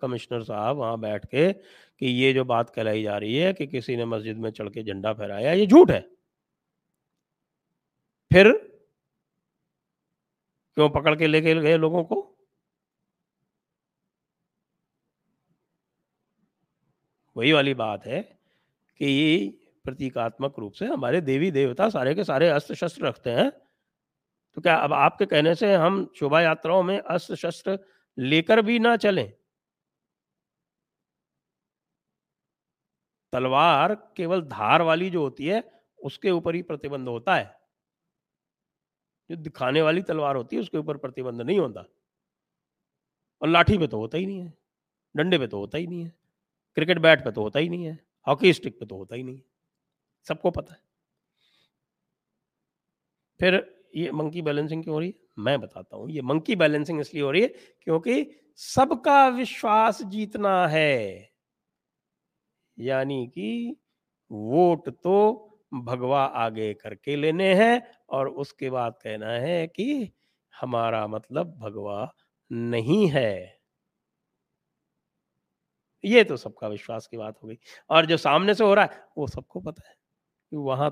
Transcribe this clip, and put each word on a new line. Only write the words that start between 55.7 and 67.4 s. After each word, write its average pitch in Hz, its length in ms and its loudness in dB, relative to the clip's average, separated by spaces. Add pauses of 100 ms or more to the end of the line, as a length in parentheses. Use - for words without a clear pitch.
हूँ। 110 140 -14
ये 151 120 -10
monkey 156 320 -2
balancing 151 460 0
इसलिए 143 220 -8
हो 139 80 -2
रही 170 100 2
है 240 60 4 (360)
क्योंकि 226 420 0 (340)
सबका 277 720 4
विश्वास 226 760 0
जीतना 202 600 0
है, 127 640 0 (1500)
यानी 131 500 -4
कि 233 480 -8 (560)
वोट 143 580 0
तो 208 540 0 (320)
भगवा 127 480 -2 (140)
आगे 110 380 -4
करके 107 400 -10
लेने 165 400 0